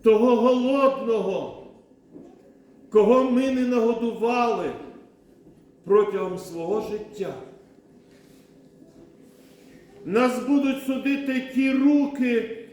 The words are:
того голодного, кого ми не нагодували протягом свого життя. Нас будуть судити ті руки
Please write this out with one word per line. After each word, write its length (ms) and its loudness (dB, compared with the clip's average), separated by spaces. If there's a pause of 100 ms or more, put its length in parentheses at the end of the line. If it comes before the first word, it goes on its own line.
того 320 6
голодного, 1300 0 (1200)
кого 340 4
ми 280 0
не 100 0
нагодували 1080 -2 (1120)
протягом 540 0
свого 440 -6 (100)
життя. 420 -10 (2750)
Нас 420 0
будуть 360 0
судити 720 -4
ті 160 2
руки 840 0 (160)